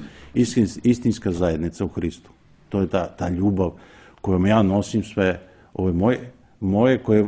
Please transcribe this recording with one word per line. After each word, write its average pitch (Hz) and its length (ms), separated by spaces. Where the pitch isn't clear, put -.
istin-, 113 500
istinska 117 480
zajednica 85 540
u - 20
Hristu. - 420
To 101 120
je 92 60
ta, 90 200
ta - 220
ljubav 92 420
kojom 92 240
ja 110 180
nosim 98 400
sve 92 360
ove 92 200
moje, 117 380
moje 104 440
koje 107 240